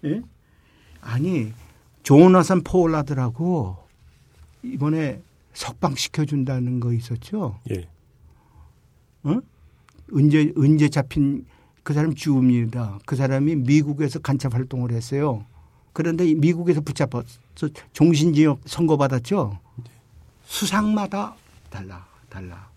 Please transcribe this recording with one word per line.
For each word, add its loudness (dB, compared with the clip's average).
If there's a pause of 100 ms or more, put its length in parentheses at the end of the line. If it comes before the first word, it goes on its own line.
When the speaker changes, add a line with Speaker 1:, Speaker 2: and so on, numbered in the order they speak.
Speaker 1:
예? -4 (800)
아니, -2 (520)
조나산 8
포울라드라고 -2 (840)
이번에 -4 (320)
석방시켜준다는 -4
거 -2
있었죠? -6 (120)
Speaker 2:
예. -8 (1400)
Speaker 1:
어? 0 (760)
은재, 4
은재 4
잡힌 -2 (360)
그 -6
사람 0
주입니다. 0
그 -4
사람이 0
미국에서 0
간첩 -2
활동을 -4
했어요. -4 (480)
그런데 0
이 4
미국에서 2
붙잡아서 -4 (680)
종신지역 4
선고받았죠? 0 (220)
Speaker 2:
예. -16 (640)
Speaker 1:
수상마다 -4 (360)
달라, -16 (240)
달라. -16